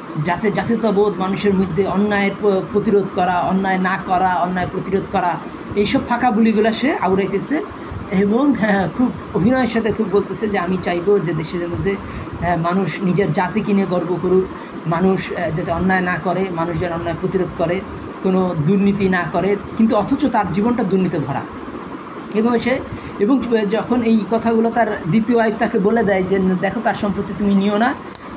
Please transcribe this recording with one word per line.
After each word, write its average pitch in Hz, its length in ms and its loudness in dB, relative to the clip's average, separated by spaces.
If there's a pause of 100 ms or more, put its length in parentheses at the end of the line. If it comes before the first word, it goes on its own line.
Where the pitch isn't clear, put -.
(240)
যাতে 175 260 0
জাতীয়তাবোধ 208 680 2
মানুষের 190 360 0
মধ্যে 185 320 0
অন্যায় 202 440 2 (100)
প-, 190 220 2 (100)
প্রতিরোধ 202 320 2 (100)
করা, 180 260 2
অন্যায় 190 380 0
না 185 280 0
করা, 185 280 2
অন্যায় 180 380 0
প্রতিরোধ 185 300 -2 (100)
করা, 175 260 0 (380)
এইসব 208 320 0
ফাঁকা 240 220 0
বুলিগুলা 220 420 4
সে 277 220 0
আউড়াইতেছে 190 680 0 (480)
এবং, 214 420 4
হ্যাঁ, 196 440 2
খুব 247 140 2 (240)
অভিনয়ের 240 320 4
সাথে 220 260 0
খুব 208 200 -2
বলতেছে 202 360 0
যে 196 100 0
আমি 180 240 0
চাইবো 185 360 2
যে 165 160 -2
দেশের 170 340 -4
মধ্যে, 175 280 -2 (440)
হ্যাঁ, 170 160 2
মানুষ 175 460 0
নিজের 180 300 2
জাতিকে 196 400 0
নিয়ে 196 140 4
গর্ব 175 360 -2
করুক, 185 480 0 (160)
মানুষ, 185 460 0
আহ, 160 240 -4
যাতে 165 160 -2
অন্যায় 185 280 2
না 180 240 0
করে, 190 260 0
মানুষ 165 300 -4
যেন 175 120 -2
অন্যায় 170 280 -4
প্রতিরোধ 185 280 -2 (100)
করে, 175 220 0 (420)
কোনো 185 320 2 (120)
দুর্নীতি 196 420 4
না 180 240 2
করে, 190 240 0 (200)
কিন্তু 226 200 4
অথচ 262 300 2
তার 202 260 0
জীবনটা 226 300 2
দুর্নীতি 180 360 2
ভরা। 131 220 -2 (920)
এভাবে 226 240 2
সে, 247 220 0 (380)
এবং 247 220 4 (300)
যখন 226 320 0
এই 220 280 4
কথাগুলো 226 400 2
তার 226 160 2 (200)
দ্বিতীয় 226 320 2
wife 220 200 2
তাকে 226 200 0
বলে 226 240 2
দেয় 190 200 2
যে, 190 160 0
"দেখো, 190 460 0
তার 226 100 0
সম্পত্তি 202 440 -4
তুমি 202 160 2
নিও 208 240 2
না, 254 160 2 (420)